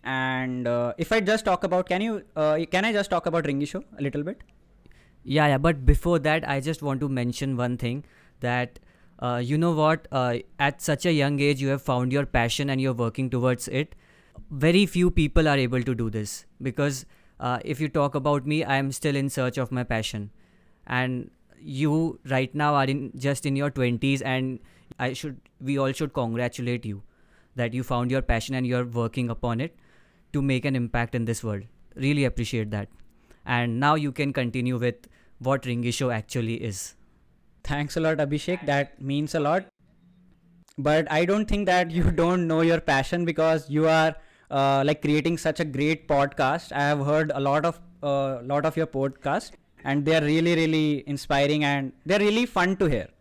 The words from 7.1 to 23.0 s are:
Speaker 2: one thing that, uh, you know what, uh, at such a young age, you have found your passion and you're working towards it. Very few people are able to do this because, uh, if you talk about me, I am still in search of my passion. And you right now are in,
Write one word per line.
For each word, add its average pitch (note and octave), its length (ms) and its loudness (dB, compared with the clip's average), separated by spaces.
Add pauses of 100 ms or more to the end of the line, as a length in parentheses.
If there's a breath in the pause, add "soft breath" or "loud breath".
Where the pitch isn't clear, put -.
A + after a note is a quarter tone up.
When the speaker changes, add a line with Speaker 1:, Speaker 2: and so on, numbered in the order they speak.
Speaker 2:
one B2 200 -2
thing B2+ 260 -4 (380 soft breath)
that, B2 360 -4 (400 soft breath)
uh, B2 260 -2
you C#3 140 0
know E3+ 140 2
what, D#3 400 2
uh, B2 260 0 (220)
at C#3 240 0
such D3+ 240 0
a F3 40 4
young C#3+ 280 2
age, C#3+ 200 2
you C3+ 100 0
have C3+ 120 0
found B2+ 320 0
your C#3 140 0
passion B2 420 0
and C3+ 100 0
you're C3 140 0
working A#2+ 380 -2
towards B2 380 0
it. C#3 260 -4 (560 soft breath)
Very D#3+ 340 4
few F3+ 240 2
people D#3 380 4
are C#3+ 100 4
able B2+ 240 2
to B2 140 -2
do A2+ 160 -2
this G#2 340 -8 (160)
because, C3+ 460 -2 (320 soft breath)
uh, B2 260 -2
if B2+ 140 -4
you D3+ 100 -2
talk C#3+ 240 0
about C#3+ 320 0
me, D3+ 180 0
I C3+ 120 0
am C3+ 160 0
still C#3+ 240 -2
in C#3 140 0
search B2+ 280 -2
of B2+ 140 -2
my B2+ 120 -2
passion. A2 460 -4 (560 soft breath)
And B2+ 460 -4 (280)
you D3+ 600 0 (100)
right C3 240 0
now D3 220 2
are C3+ 100 4
in, C3+ 320 -2